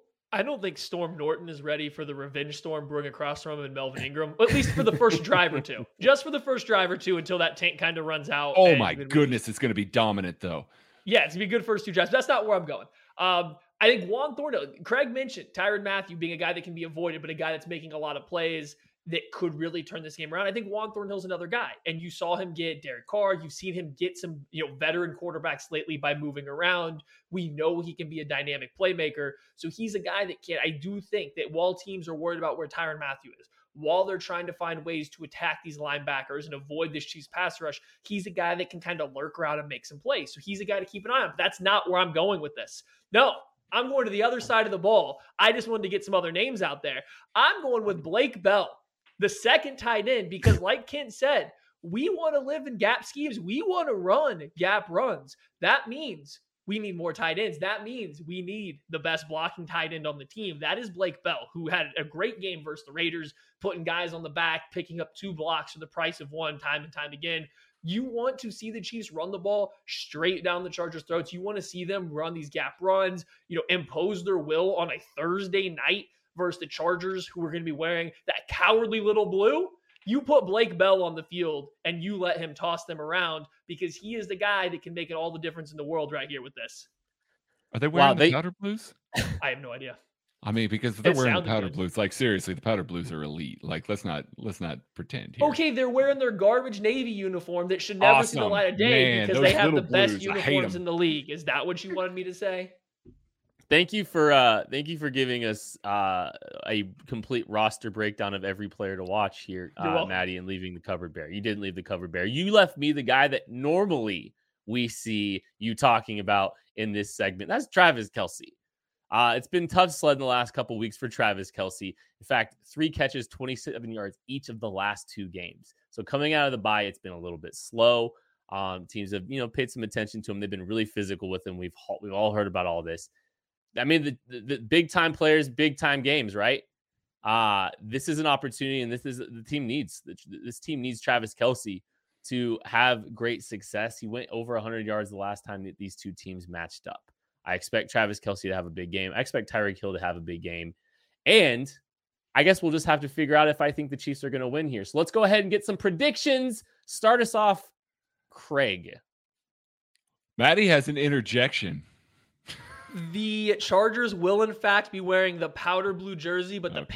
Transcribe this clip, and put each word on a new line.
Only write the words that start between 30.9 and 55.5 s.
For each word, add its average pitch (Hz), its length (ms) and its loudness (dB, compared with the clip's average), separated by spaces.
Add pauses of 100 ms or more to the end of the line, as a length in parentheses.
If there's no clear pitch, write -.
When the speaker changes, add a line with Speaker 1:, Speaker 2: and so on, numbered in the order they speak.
Speaker 1:
think 185 340 -6
that 156 160 -6
while 175 220 0
teams 185 340 -10
are 165 60 -8
worried 170 240 -4
about 156 180 -2
where 156 100 -8
Tyrann 156 320 -6
Mathieu 139 400 -10
is, - 120 -20 (240)
while 175 320 2
they're 190 100 -4
trying 175 300 -6
to 170 80 -10
find 165 320 -6
ways 156 240 -6
to 160 140 -16
attack 156 380 -4
these 151 140 -14
linebackers 143 680 -6
and 151 80 -10
avoid 147 400 -6
this 147 100 -8
Chiefs 147 240 -16
pass 170 320 -4
rush, 151 220 -8 (220)
he's 202 220 -6
a 196 40 -10
guy 175 240 0
that 175 160 -6
can 170 100 -12
kinda 165 240 -6 (100)
lurk 147 240 -8
around 151 200 -2
and 147 100 -8
make 131 160 -12
some 143 140 -18
plays. 233 340 -4
So 147 80 -18
he's 202 200 -8
a 208 40 -8
guy 196 140 0
to 185 80 -6
keep 202 180 -14
an 226 60 -6
eye 254 140 4
on. 156 60 -4
But - 60 -12
that's 180 240 0
not 196 300 2
where 180 100 4
I'm 175 140 2
going 180 260 2
with 147 140 -10
this. - 300 -12 (280)
No, 233 220 6 (380)
I'm 247 180 0
going 269 160 2
to 202 60 -4
the 202 100 2
other 240 180 2
side 226 240 4
of 208 60 -2
the 190 80 -2
ball. 185 400 4 (220)
I 220 120 8
just 233 160 -2
wanted 226 140 -2
to - 60 -4
get 190 160 -2
some 196 100 -2
other 170 180 2
names 208 300 -2
out 151 200 -2
there. 135 200 -6 (320)
I'm 330 280 6
going 240 220 0
with 185 180 -2
Blake 208 420 0
Bell, 196 340 4 (400)
the 196 100 2
second 269 480 2
tight 220 320 0
end, 214 220 0
because - 300 4
like 226 260 0
Kent 277 260 -8
said, 254 380 2 (320)
we 220 280 -4
wanna 320 280 0
live 277 300 -4
in 233 100 -10
gap 240 260 2
schemes. 285 360 -6
We 202 260 -4
wanna 339 280 0
run 190 600 2
gap 190 320 2
runs. 170 480 -2 (240)